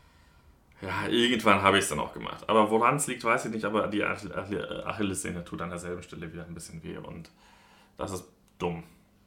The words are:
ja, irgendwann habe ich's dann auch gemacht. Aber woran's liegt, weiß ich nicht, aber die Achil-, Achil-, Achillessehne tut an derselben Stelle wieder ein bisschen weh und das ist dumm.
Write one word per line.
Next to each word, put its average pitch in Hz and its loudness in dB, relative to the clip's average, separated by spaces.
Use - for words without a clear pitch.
ja, 92 -4
irgendwann 113 6
habe 98 8
ich's 95 2
dann 73 -2
auch - -6
gemacht. - -10
Aber 107 6
woran's 123 4
liegt, 120 -6
weiß 123 2
ich 110 -4
nicht, 110 -4
aber 104 2
die 101 0
Achil-, 92 -4
Achil-, 95 -4
Achillessehne 92 -2
tut - -10
an 87 -6
derselben 87 -8
Stelle 80 -12
wieder 85 -12
ein 85 -14
bisschen 80 -14
weh 82 -10
und - -14
das 95 -6
ist - -10
dumm. 85 -4